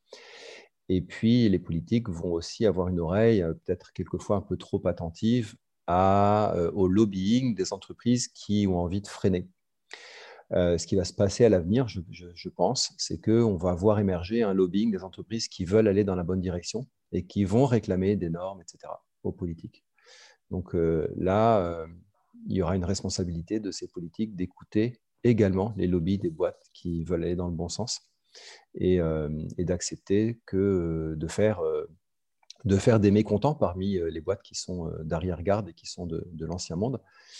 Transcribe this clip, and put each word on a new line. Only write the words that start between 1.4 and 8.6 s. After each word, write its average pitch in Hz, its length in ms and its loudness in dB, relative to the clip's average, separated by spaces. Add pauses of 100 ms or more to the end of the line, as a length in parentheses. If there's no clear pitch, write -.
les 95 100 4
politiques 101 520 -2
vont 87 220 -6
aussi 85 340 -2
avoir 90 220 2
une 90 120 0
oreille, 101 400 4
euh, 82 140 0
peut-être - 400 -8
quelquefois 92 420 -4
un 95 60 -2
peu 90 160 -6
trop - 280 -4
attentive 98 720 -2 (300)
à, 101 720 4
euh, 85 160 0
au 95 140 2
lobbying 104 680 2
des 92 180 -4
entreprises 120 560 -2
qui 104 380 0